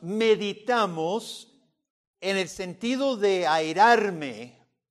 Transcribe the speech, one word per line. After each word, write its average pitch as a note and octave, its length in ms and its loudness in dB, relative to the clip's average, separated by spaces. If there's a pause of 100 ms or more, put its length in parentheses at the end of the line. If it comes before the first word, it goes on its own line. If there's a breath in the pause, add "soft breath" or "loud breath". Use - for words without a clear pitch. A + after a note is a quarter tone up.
meditamos G#3 1500 -2 (680)
en G3 160 -2
el F#3 120 -2
sentido B3 680 -4
de F#3+ 300 0
airarme, D#3+ 1200 2 (220)